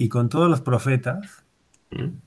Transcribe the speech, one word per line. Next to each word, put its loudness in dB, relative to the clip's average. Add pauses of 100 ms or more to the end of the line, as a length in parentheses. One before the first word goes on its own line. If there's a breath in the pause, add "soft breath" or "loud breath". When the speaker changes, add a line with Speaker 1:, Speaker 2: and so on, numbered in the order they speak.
Speaker 1:
y 2
con 0
todos 4
los 2
profetas, -2 (480)
Speaker 2:
Ujú. -6 (140)